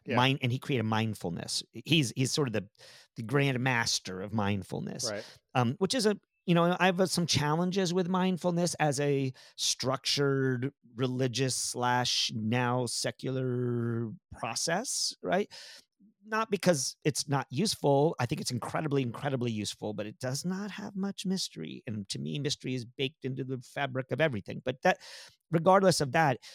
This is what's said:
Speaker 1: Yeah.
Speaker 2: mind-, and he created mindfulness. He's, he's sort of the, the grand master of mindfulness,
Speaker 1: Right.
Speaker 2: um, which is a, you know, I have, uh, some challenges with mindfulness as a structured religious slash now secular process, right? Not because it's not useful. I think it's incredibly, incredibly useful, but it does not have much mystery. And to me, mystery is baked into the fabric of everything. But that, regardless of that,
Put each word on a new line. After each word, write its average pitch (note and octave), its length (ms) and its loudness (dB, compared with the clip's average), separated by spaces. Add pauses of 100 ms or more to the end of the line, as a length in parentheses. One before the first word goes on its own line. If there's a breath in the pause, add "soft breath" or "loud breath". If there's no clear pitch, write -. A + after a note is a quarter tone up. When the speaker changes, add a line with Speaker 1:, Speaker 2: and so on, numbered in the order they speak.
Speaker 1:
Yeah. C3 100 -4
Speaker 2:
mind-, C3 280 4
and A#2+ 100 2
he B2+ 60 -2
created B2 260 0
mindfulness. A2 760 -2 (100)
He's, C#3 440 2
he's C3 140 0
sort C#3+ 180 0
of A2 40 -4
the, G#2 160 -2 (480 loud breath)
the A#2 60 -8
grand C3+ 360 2
master A#2 640 0
of G#2 140 -6
mindfulness, G#2 760 -2
Speaker 1:
Right. G#2 140 -8 (300 loud breath)
Speaker 2:
um, B2+ 240 2
which F#3+ 160 0
is B3+ 100 0
a, G#3 160 2 (240)
you F3+ 100 4
know, F3 240 6
I E3+ 60 4
have, F#3 160 4
uh, F#3+ 60 6
some F3 200 0
challenges F3 680 2
with F3+ 160 0
mindfulness F3+ 640 0
as D3 260 0
a C#3 320 2 (240 loud breath)
structured C3+ 1120 0 (240)
religious B2+ 640 0
slash B2 800 0
now B2 500 0
secular B2 1300 -2 (280)
process, E3 840 -2
right? F#3 280 0 (720 loud breath)
Not A3 280 -2
because F3+ 500 2
it's - 260 0
not C#3 220 0
useful. D3 680 2
I B2 60 2
think D3+ 140 -4
it's - 120 -4
incredibly, C#3 500 -2
incredibly B2 480 -2
useful, G#2 420 -4
but G#2 140 -6
it - 140 -14
does C3 240 -4
not F#3+ 260 -4
have G#3 240 -10
much G3 320 -4
mystery. D#3+ 600 -4
And G#2+ 240 -6
to C3 100 -6
me, D3+ 180 -4
mystery C#3+ 360 -4
is B2 100 -6
baked C3+ 400 -8
into C3 180 -6
the C3 160 -6
fabric C3 540 -6
of B2+ 80 -4
everything. A#2+ 440 -2
But C3+ 180 -4
that, - 180 2 (500 loud breath)
regardless F#3 500 6
of C#3 120 -2
that, D3+ 260 4 (160 loud breath)